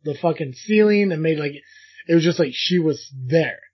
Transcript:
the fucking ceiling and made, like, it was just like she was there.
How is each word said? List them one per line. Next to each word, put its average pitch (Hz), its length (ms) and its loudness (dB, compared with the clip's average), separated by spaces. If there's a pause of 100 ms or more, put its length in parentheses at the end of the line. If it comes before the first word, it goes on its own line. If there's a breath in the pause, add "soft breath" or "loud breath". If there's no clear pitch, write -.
the 147 180 -6
fucking 160 300 -4
ceiling 208 580 2
and 160 120 -4
made, 160 160 0
like, 147 160 -6 (540 loud breath)
it 165 60 4
was 165 80 6
just 170 160 0
like 147 140 0
she 180 260 -2
was 156 320 -2 (160)
there. 139 320 0 (160)